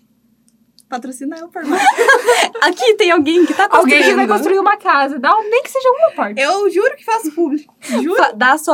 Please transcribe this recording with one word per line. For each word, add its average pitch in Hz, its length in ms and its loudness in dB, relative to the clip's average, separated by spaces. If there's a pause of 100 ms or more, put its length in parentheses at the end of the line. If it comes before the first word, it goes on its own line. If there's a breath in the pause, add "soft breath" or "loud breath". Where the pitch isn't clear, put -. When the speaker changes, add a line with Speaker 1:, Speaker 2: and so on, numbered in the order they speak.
(880)
Speaker 1:
Patrocina 262 480 -12
eu, 339 120 -18
Por 339 160 -14
Mad. 311 160 -2
Speaker 2:
<laughs> 494 840 2
Aqui 427 300 0
tem 392 180 2
alguém 330 340 2
que 302 80 -4
tá 392 160 0
Speaker 3:
Alguém 285 320 4
que - 140 4
vai 254 100 2
Speaker 2:
construindo. 214 40 -6
Speaker 3:
construir 320 300 0
uma 403 180 0
casa. 285 420 -2
Dá 320 180 2
um, 427 120 -4
nem 480 120 0
que - 80 -14
seja 508 220 -2
uma 605 200 0
porta. 214 280 -6
Speaker 1:
Eu 370 320 0
juro 453 240 0
que - 80 -20
faço 440 300 -4
público. 302 480 -4
Juro. 269 340 -4
Speaker 2:
Fa-, 554 160 2
dá 254 260 0
só 311 160 -2